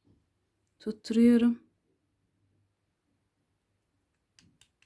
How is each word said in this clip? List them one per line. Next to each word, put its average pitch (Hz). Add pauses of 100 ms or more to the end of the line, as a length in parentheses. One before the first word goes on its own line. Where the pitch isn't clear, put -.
(800)
tutturuyorum. 233 (3250)